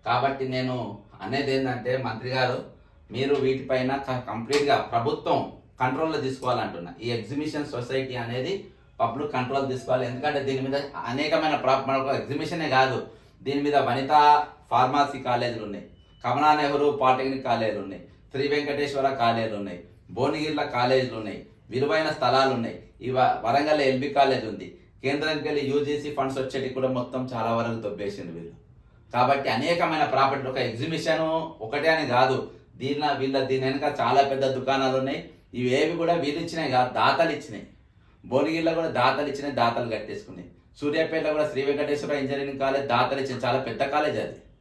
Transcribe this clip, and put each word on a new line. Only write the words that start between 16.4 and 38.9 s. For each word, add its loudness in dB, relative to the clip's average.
నెహ్రూ 4
పాలిటెక్నిక్ 2
కాలేజీలు 0
ఉన్నాయి, -12
శ్రీ -2
వెంకటేశ్వర 0
కాలేజీలు 2
ఉన్నాయి, -8
భువనగిరిలో 0
కాలేజీలు 2
ఉన్నాయి, -8
విలువైన 0
స్థలాలు 4
ఉన్నాయి. -4
ఇవ-, 2
వరంగల్ 2
ఎల్బీ 2
కాలేజ్ 2
ఉంది, -10
కేంద్రానికి -2
వెళ్ళి -2
యూజీసీ -2
ఫండ్స్ -2
వచ్చేటి -4
కూడా -2
మొత్తం -2
చాలా 0
వరకు -2
దొబ్బేసిండు -6
వీళ్ళు. -12
కాబట్టి 2
అనేకమైన 0
ప్రాపర్టీలు, 2
ఒక -4
ఎగ్జిబిషన్ -2
ఒకటే 0
అని 2
కాదు, 2
దీనిలో, 0
వీళ్ళ, 0
దీని 0
వెనక -2
చాలా 4
పెద్ద 2
దుకాణాలు 0
ఉన్నాయి. -4
ఇవి 2
ఏవి 2
కూడా 2
వీళ్ళు 0
ఇచ్చినాయి -4
కాదు, 2
దాతలు 4
ఇచ్చినాయి. -8
భువనగిరిలో 0
కూడా 0
దాతలు 0